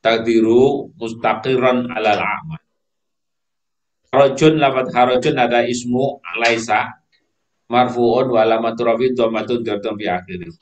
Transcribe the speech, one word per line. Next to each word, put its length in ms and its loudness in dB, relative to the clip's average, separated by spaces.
Taqdiru 960 2
mustaqiran 920 -2
ala 240 -2
al 80 -4
ama. 340 -8
Harajun, 420 4
lafadz 380 0
harajun 420 2
ada 300 2
ismu 560 -4
laisa 560 -2
marfu'un 640 2
wa 80 2
alamatu 460 0
rafi 260 0
dhammatun 540 -2
dhammatun 320 -6
fi 100 -6
akhirih. 520 -8